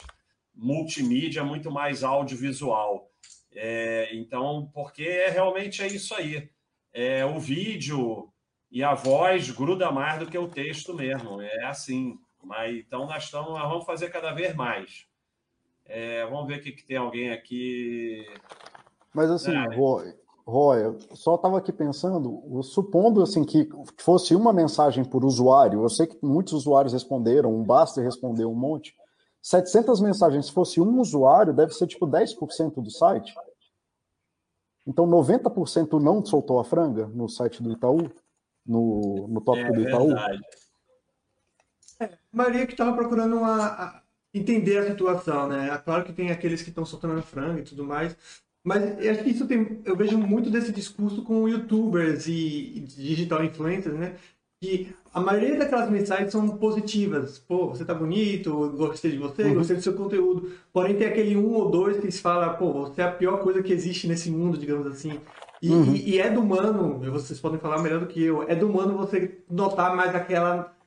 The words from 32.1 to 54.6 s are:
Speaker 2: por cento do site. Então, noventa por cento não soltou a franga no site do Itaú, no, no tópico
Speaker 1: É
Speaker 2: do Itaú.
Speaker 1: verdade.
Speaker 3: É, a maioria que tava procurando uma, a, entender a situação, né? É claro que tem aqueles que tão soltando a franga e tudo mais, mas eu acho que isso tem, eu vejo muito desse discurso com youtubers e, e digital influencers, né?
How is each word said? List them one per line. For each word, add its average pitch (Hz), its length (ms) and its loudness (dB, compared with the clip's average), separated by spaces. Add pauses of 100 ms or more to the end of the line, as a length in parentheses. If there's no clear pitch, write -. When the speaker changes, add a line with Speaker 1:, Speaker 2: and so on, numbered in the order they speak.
Speaker 2:
por 151 180 -10
cento 156 300 -4
do 104 80 -10
site. 165 440 2 (1500)
Então, 165 200 2
noventa 170 440 4
por 170 180 -4
cento 156 320 2
não 185 240 4
soltou 135 340 2
a 117 60 0
franga 139 420 0
no 113 220 -6
site 117 340 -4
do 113 100 -4
Itaú, 135 380 2 (560)
no, 104 640 0
no 110 120 -4
tópico 120 280 0
Speaker 1:
É 120 40 2
Speaker 2:
do 113 100 2
Itaú. 120 260 2
Speaker 1:
verdade. 104 320 -2 (1600)
Speaker 3:
É, 233 40 -6
a 214 60 -8 (220)
maioria 247 340 2
que - 100 -8
tava 240 180 2
procurando 233 420 2
uma, 220 300 2
a, - 360 -8 (300)
entender 202 460 2
a 202 80 2
situação, 175 600 0
né? 139 260 -4
É 143 40 -4
claro 165 260 -2
que 180 80 -14
tem 175 180 -4
aqueles 165 320 -2
que - 80 -16
tão 165 160 -6
soltando 160 320 -6
a 160 40 -6
franga 151 380 -6
e 143 40 -10
tudo 143 200 -12
mais, 151 320 -6 (480)
mas 208 400 -2
eu 214 80 4
acho 214 120 -2
que 269 60 2
isso 233 160 0
tem, 220 380 0
eu 185 120 -2
vejo 208 200 2
muito 220 340 2
desse 233 220 0
discurso 208 500 -4
com 220 260 0
youtubers 185 800 0
e, 147 520 -4
e - 20 -12
digital 160 640 -4
influencers, 160 540 -4
né? 175 180 -6 (440)